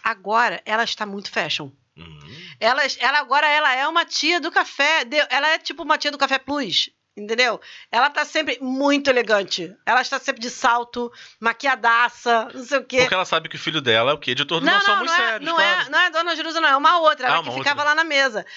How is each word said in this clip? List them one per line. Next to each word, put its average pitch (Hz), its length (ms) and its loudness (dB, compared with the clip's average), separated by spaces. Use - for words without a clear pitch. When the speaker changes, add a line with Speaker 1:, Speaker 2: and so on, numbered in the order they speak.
Speaker 1:
Agora, 214 600 0
ela 220 180 0
está 214 220 -6
muito 202 260 -10
fashion. 151 380 -4
Speaker 2:
Uhum. 80 220 -20
Speaker 1:
Ela, 262 240 2
ela, 262 220 0
agora 277 280 2
ela 294 240 2
é 262 140 -2
uma 330 180 0
tia 330 360 -2
do 320 100 -4
café. 311 540 0
Deu, 277 260 0
ela 277 200 0
é 330 80 0
tipo 330 260 -12
uma 302 120 0
tia 294 140 -4
do 285 80 -8
Café 262 220 0
Plus, 262 500 -4
entendeu? 220 440 -2
Ela 254 200 2
tá - 140 -2
sempre 302 360 -4
muito 277 480 0
elegante. 208 640 0
Ela 247 160 2
está 262 160 -6
sempre 254 240 -6
de 240 80 -8
salto, 240 600 -2
maquiadaça, 233 840 2
não 254 120 -12
sei 277 140 -2
o 247 60 -6
quê. 254 180 -2
Speaker 2:
Porque 247 120 2
ela 185 100 2
sabe 165 240 -2
que - 60 -12
o 147 60 -10
filho 156 200 -4
dela 117 300 4
é 151 40 2
o 151 40 -4
quê? 123 140 -4
Editor 147 280 -2
do 277 60 -2
Speaker 1:
Não, 339 60 4
Speaker 2:
Não 403 80 4
Speaker 1:
não, 392 60 2
Speaker 2:
Somos 392 200 2
Speaker 1:
não 330 80 0
é, - 20 4
Speaker 2:
Sérios, 277 180 -6
Speaker 1:
não 339 80 -2
Speaker 2:
claro. 339 300 2
Speaker 1:
é, 277 40 -14
não 311 100 0
é 359 60 4
a 349 40 -2
Dona 330 260 -2
Jerusa, 320 240 -6
não. 311 80 4
É 277 80 4
uma 320 220 4
outra, 294 280 2
Speaker 2:
Ah, 262 40 2
Speaker 1:
ela 320 120 2
Speaker 2:
uma 131 100 -8
Speaker 1:
que 262 60 -6
ficava 277 220 0
Speaker 2:
outra. 294 100 0
Speaker 1:
lá 302 40 2
na 320 100 2
mesa. 269 400 0